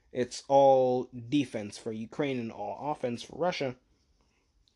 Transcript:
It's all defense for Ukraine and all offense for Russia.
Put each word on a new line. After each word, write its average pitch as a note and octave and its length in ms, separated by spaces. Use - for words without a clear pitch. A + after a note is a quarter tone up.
It's - 340
all C3 600
defense A#2+ 500
for - 140
Ukraine B2 480
and A2+ 120
all G#2 400
offense A#2+ 320
for - 140
Russia. D3+ 380